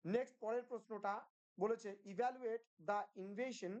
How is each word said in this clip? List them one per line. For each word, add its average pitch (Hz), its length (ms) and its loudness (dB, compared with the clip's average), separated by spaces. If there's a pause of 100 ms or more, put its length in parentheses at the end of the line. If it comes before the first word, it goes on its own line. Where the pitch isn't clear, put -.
নেক্সট 233 340 2
পরের 233 260 0
প্রশ্নটা 208 480 -4 (440)
বলেছে, 220 320 2 (240)
"Evaluate 240 520 0 (240)
the 208 100 6 (240)
invasion 202 560 -2